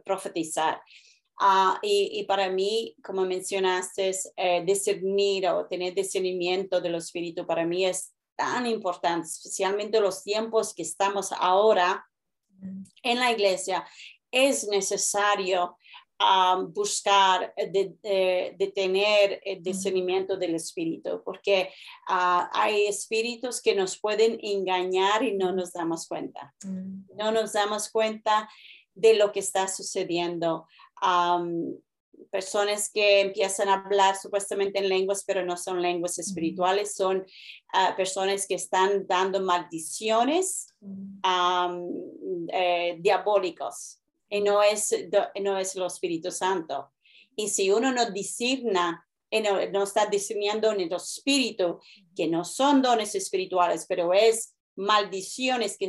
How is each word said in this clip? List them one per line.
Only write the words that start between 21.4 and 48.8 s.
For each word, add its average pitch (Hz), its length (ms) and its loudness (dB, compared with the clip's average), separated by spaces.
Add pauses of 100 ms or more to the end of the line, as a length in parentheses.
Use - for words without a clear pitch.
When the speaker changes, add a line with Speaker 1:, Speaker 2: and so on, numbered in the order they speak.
Speaker 1:
ah, 180 440 2
hay 208 340 2
espíritus 226 760 -4
que 220 140 2
nos 190 240 -2
pueden 220 440 2
engañar 190 840 0
y 214 100 0
no 190 120 0
Speaker 2:
Ujú. 185 100 0
Speaker 1:
nos 180 160 -4
damos 165 340 -4
cuenta. - 480 -10 (100)
Speaker 2:
Ujú. 190 520 -10
Speaker 1:
No 214 160 -2
nos 214 220 0
damos 208 340 0
cuenta 214 600 0 (460)
de 220 200 6
lo 208 180 4
que 196 80 -4
está 190 280 0
sucediendo. 170 1000 -2 (340)
Am, 175 760 2 (560)
personas 208 600 -2
que 202 280 6
empiezan 196 480 0
a 190 140 2
hablar 196 340 4
supuestamente 196 600 -4
en 196 100 0
lenguas, 190 380 0
pero 185 180 -2
no 175 120 -4
son 180 260 -4
lenguas 175 300 -2
Speaker 2:
Ujú. - 80 -8
Speaker 1:
espirituales, 185 760 -2
son, 190 320 -2 (460)
ah, 185 240 2
personas 190 500 -2
que 196 80 -2
están 190 540 2
dando 190 320 2
maldiciones, 220 1300 0 (120)
Speaker 2:
Ujú. 196 440 -14
Speaker 1:
am, 180 640 0 (640)
eh, 175 480 0
diabólicos. 185 1000 0 (320)
Y 208 100 -2
no 202 220 4
es, 208 320 2 (160)
do-, 190 180 2 (140)
no 196 160 0
es 190 160 -4
el 185 100 -6
Espíritu 175 460 -6
Santo. 175 600 -4 (420)
Y 208 140 -4
si 196 220 0
uno 240 220 2
no 240 180 0
discerna, 196 960 -2 (240)